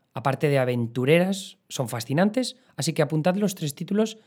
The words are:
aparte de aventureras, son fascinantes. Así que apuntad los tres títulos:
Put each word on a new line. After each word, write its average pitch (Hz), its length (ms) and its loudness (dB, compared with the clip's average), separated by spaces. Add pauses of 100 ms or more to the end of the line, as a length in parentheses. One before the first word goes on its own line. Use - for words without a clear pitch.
(160)
aparte 135 340 0
de 143 80 4
aventureras, 127 1040 0 (100)
son 123 200 -4
fascinantes. 180 640 0 (200)
Así 151 180 -2
que 151 100 2
apuntad 156 320 0
los 202 180 0
tres 147 220 -6
títulos: 208 520 -2